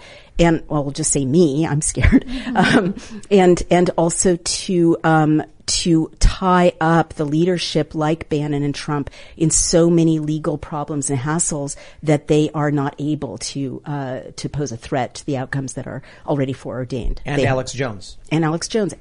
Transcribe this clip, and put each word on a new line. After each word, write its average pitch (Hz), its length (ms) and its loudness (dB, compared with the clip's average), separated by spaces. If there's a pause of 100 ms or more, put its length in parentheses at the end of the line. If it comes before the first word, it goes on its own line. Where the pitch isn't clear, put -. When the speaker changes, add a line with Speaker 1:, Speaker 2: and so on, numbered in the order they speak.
(400)
Speaker 1:
And, 170 280 4
well, 147 160 0
we'll 139 100 -6
just 156 180 -2
say 139 140 0
me, 151 420 4
I'm 147 140 0
scared. - 460 4
Speaker 2:
Mm-hmm. 247 500 2
Speaker 1:
Um, 202 520 -4
and, 185 400 6
and 180 280 4
also 170 400 2
to, 170 680 0
um, 156 400 4 (240)
to 160 520 2
tie 180 640 2
up 160 320 2
the 156 120 -4
leadership 160 680 -2
like 156 340 -2
Bannon 147 360 -2
and 143 100 -2
Trump 147 360 -6 (280)
in 160 140 0
so 170 380 2
many 165 300 4
legal 151 380 -4
problems 147 520 -6
and 139 100 -2
hassles 147 560 -4 (280)
that 147 240 0
they 151 260 4
are 147 180 0
not 143 260 -2
able 143 400 -6
to, 131 480 -8
uh, 135 340 -6 (180)
to 135 120 -8
pose 139 220 -6
a 113 60 -10
threat 127 380 -4
to - 100 -16
the 139 120 -2
outcomes 135 380 -4
that 127 100 -10
are 110 160 -10 (240)
already 139 280 -2
foreordained. 123 720 -6
Speaker 3:
And 143 140 -2
Speaker 1:
They 135 60 2
Speaker 3:
Alex 131 260 0
Jones. 123 460 -8 (140)
Speaker 1:
And 160 120 2
Alex 160 240 -2
Jones, 202 340 -2